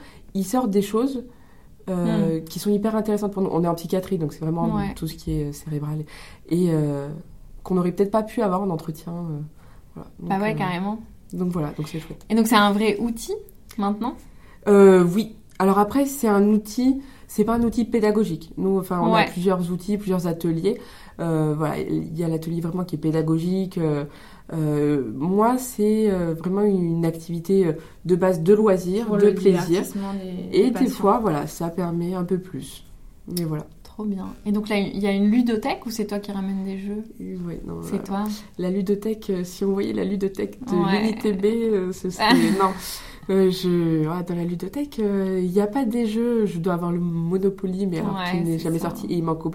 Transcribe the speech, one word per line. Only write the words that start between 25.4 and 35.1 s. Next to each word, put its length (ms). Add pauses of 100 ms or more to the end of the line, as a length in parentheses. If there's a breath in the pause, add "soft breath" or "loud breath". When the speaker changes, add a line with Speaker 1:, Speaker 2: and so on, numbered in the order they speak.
Speaker 1:
c'est, 520
euh, 240
vraiment 280
une 440
activité, 600
euh, 60 (320 loud breath)
de 100
base 260
de 120
loisir, 520
Speaker 2:
Pour 120
Speaker 1:
de 100
Speaker 2:
le 80
Speaker 1:
plaisir. 300
Speaker 2:
divertissement 480
des, 440
Speaker 1:
Et 60
Speaker 2:
des 40
Speaker 1:
des 40
Speaker 2:
patients. 180
Speaker 1:
fois, 300
voilà, 280
ça 220
permet 440
un 100
peu 160
plus. 460 (420)
Mais 160
voilà. 220 (180)
Speaker 2:
Trop 220
bien. 220 (180)
Et 80
donc 160
là, 100
il 180
y 100
a 40